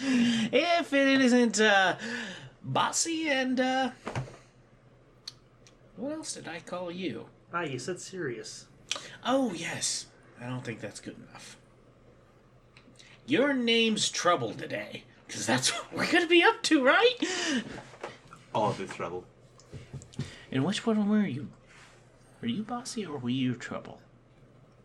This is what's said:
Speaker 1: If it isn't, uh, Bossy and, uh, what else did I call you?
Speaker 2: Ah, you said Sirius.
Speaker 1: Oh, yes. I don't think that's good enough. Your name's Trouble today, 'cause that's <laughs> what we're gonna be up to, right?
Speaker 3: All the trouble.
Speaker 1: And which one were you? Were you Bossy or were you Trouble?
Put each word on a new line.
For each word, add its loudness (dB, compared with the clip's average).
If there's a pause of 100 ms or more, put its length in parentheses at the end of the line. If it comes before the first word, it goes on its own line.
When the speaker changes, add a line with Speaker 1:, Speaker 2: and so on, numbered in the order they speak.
(520)
Speaker 1:
If 2
it 4
isn't, 4
uh, 6 (680)
Bossy 0
and, 0
uh, 2 (2000)
what -6
else -10
did -14
I -10
call -8
you? -6 (260)
Speaker 2:
Ah, -2
you -4
said -6
Sirius. -8 (580)
Speaker 1:
Oh, 2
yes. -6 (340)
I -8
don't -6
think -8
that's -12
good -14
enough. -20 (1700)
Your 4
name's 2
Trouble 2
today, -10 (240)
'cause -8
that's 2
<laughs> 0
what -10
we're -2
gonna 4
be 8
up 4
to, 4
right? 6 (1400)
Speaker 3:
All 2
the -8
trouble. -8 (1300)
Speaker 1:
And 2
which -2
one 2
were 4
you? -6 (920)
Were -4
you -2
Bossy -8
or -8
were -4
you 0
Trouble? -10 (840)